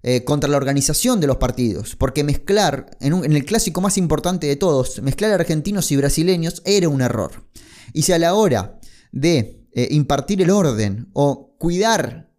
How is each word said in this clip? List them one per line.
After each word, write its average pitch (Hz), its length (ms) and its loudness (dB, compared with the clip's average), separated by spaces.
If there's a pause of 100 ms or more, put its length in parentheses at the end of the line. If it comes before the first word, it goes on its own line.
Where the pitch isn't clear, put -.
eh, 123 200 0
contra 143 260 0
la 147 80 2
organización 143 600 0
de 147 80 2
los 131 100 2
partidos, 117 580 -2
porque 135 280 -2
mezclar, 147 760 -2
en 143 140 0
un, 185 120 0
en 151 80 2
el 143 120 2
clásico 196 360 -2
más 196 160 0
importante 165 500 0
de 143 80 2
todos, 139 460 0
mezclar 165 300 0
argentinos 170 600 0
y 139 60 2
brasileños 165 680 0
era 190 240 2
un 135 120 0
error. 117 480 -4 (440)
Y 151 100 -2
si - 80 0
a 165 80 4
la 170 140 2
hora 143 460 0 (320)
de, 139 600 0
eh, 123 180 0
impartir 147 500 0
el 175 100 4
orden 113 640 0
o 143 440 -2
cuidar 175 800 -2